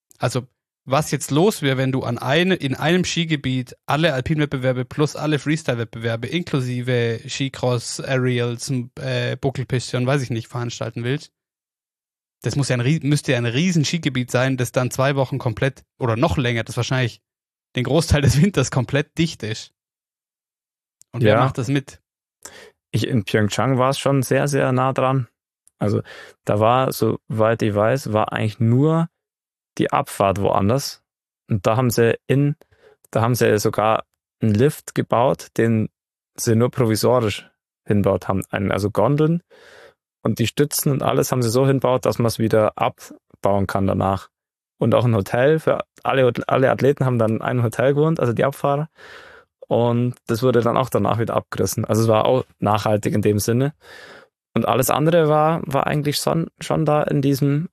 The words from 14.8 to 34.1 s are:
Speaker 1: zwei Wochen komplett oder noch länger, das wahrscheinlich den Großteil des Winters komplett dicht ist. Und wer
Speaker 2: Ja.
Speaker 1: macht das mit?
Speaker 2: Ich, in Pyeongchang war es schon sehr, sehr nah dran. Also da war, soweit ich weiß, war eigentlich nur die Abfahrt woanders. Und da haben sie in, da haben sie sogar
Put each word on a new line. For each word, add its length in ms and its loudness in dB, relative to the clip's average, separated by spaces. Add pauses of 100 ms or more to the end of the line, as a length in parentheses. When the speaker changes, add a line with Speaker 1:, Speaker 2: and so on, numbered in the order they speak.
Speaker 1:
zwei 280 0
Wochen 220 -2
komplett 440 -4 (160)
oder 160 0
noch 220 0
länger, 260 0
das 140 -10
wahrscheinlich 440 -2 (540)
den 80 -2
Großteil 380 2
des 200 4
Winters 300 2
komplett 460 -2
dicht 260 -2
ist. 300 -10 (1400)
Und 120 -6
wer 120 6
Speaker 2:
Ja. 80 4
Speaker 1:
macht 140 -2
das 100 -4
mit? 340 -4 (920)
Speaker 2:
Ich, 140 0
in 200 -2
Pyeongchang 520 0
war 120 2
es 100 -2
schon 240 2
sehr, 240 0
sehr 240 0
nah 220 0
dran. 340 0 (520)
Also 220 0 (440)
da 160 0
war, 320 2
soweit 680 0
ich 140 0
weiß, 380 0
war 180 0
eigentlich 280 -4
nur 500 2 (680)
die 140 0
Abfahrt 500 0
woanders. 640 0 (460)
Und 180 -2
da 100 4
haben 140 2
sie 240 4 (100)
in, 300 2 (560)
da 100 0
haben 140 2
sie 240 2
sogar 460 0 (360)